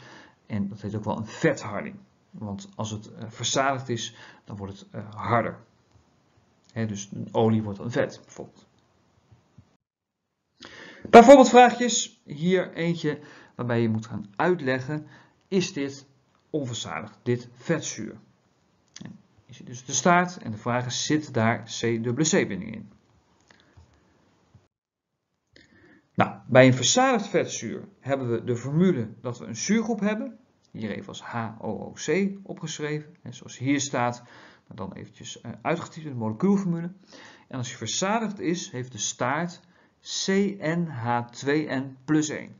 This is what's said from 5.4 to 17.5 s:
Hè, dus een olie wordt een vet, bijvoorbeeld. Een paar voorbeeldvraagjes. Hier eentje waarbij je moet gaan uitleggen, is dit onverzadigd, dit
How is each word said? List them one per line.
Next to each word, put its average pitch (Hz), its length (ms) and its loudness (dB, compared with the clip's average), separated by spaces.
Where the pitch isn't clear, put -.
Hè, 113 140 -4
dus 101 260 -8
een 117 200 -10
olie 110 300 2
wordt 101 160 -8
een 120 120 -10
vet, - 340 -4
bijvoorbeeld. - 420 -20
Een - 80 -12
paar 226 140 12
voorbeeldvraagjes. 247 1000 10
Hier 175 480 0
eentje 165 480 -2
waarbij 120 260 0
je 117 80 2
moet 110 180 -2
gaan - 300 -12
uitleggen, 147 720 -2
is 180 240 0
dit 139 340 -8
onverzadigd, 113 720 -8
dit 120 300 -4